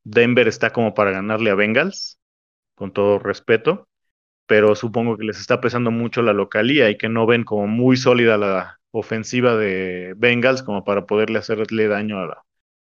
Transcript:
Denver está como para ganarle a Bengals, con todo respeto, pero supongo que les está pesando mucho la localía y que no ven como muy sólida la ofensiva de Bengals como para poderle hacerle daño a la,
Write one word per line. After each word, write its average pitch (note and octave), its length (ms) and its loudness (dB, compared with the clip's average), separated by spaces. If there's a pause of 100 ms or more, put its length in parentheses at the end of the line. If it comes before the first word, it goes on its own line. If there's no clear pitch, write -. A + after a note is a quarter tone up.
Denver A#2 460 2
está A2 220 -2
como A2+ 240 -2
para G2+ 160 2
ganarle G#2+ 400 -2
a G2 40 2
Bengals, A2+ 640 -2 (580)
con G2 160 -12
todo G2+ 280 2
respeto, A2+ 680 -2 (600)
pero G#2+ 300 6
supongo A#2 420 -2
que A2 60 -10
les G#2+ 140 -6
está B2 220 -2
pesando A#2+ 300 -2
mucho A#2 320 -2
la A2 100 4
localía A2 560 2
y G#2 80 0
que A2+ 140 -4
no A2+ 160 0
ven A#2 180 2
como G#2 220 -4
muy B2 320 2
sólida A#2+ 400 4
la F#2+ 420 -4 (120)
ofensiva A2+ 640 -2
de F#2 600 -4
Bengals A#2+ 460 2
como G2+ 220 -6
para G2+ 200 -2
poderle G#2+ 340 0
hacerle A2 480 -2
daño G#2 320 -4
a F2+ 100 -8
la, - 140 -14 (420)